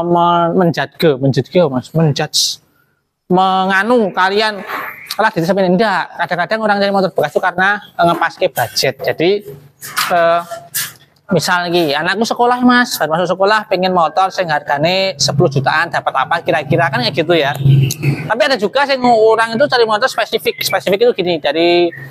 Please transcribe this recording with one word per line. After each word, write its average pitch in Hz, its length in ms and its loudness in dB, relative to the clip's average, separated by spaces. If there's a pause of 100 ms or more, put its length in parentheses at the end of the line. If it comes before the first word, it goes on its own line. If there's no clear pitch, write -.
me-, 170 480 2
menjudge, 156 640 0
menjudge 139 480 0
Mas, 127 240 -6
menjudge, - 720 -2 (640)
menganu 190 880 2
kalian, 196 480 0 (560)
"Alah, 214 80 2
di 175 160 -2
sampai 190 240 0
ini." 180 80 4
Enggak. 185 320 0 (160)
Kadang-kadang 175 400 -4
orang 202 160 0
cari 196 160 0
motor 190 160 0
bekas 147 240 -2
itu - 80 -2
karena, 190 400 0 (160)
eh, 170 80 2
ngepaske 165 400 0
budget. 131 560 -2
Jadi, 175 400 0 (720)
eh, 170 260 2 (920)
misal 175 320 0
lagi, 170 240 0
"Anakku 180 320 -2
sekolah 247 400 0
Mas, 247 320 2
baru 156 240 -2
masuk 180 160 0
sekolah, 208 320 0
pengen 185 240 0
motor 180 400 2
sing 185 160 -4
hargane 156 720 -2
sepuluh 147 320 0
jutaan, 147 400 0
dapat 143 240 -4
apa 139 320 0
kira-kira?" 165 400 0
Kan 233 160 -2
kayak 214 80 -2
gitu 170 240 0
ya. 143 160 2 (720)
Tapi 220 160 -2
ada 254 160 0
juga 247 320 0
sing 262 160 -2
orang 226 560 4
itu 285 80 4
cari 240 160 2
motor 214 240 0
spesifik. - 560 -4
Spesifik 196 480 0
itu - 0 -
gini, 175 320 -2
dari 170 480 2 (200)